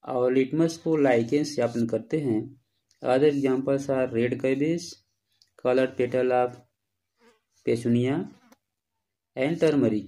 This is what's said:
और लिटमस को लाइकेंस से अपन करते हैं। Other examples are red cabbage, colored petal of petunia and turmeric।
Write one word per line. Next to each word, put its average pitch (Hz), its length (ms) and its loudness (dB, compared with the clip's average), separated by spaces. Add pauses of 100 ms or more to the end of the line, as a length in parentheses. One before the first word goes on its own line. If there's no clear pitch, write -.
और 127 300 0
लिटमस 151 420 2
को 160 200 -2
लाइकेंस 135 600 2
से 120 60 0
अपन 117 240 0
करते 117 340 -4
हैं। 117 400 -4 (440)
Other 135 280 4
examples 135 580 -2
are 131 220 -2
red 120 280 0
cabbage, 147 440 -2 (840)
colored 127 340 0
petal 127 320 0
of 123 200 0 (1160)
petunia 120 520 0 (1160)
and 156 220 -2
turmeric। 120 480 2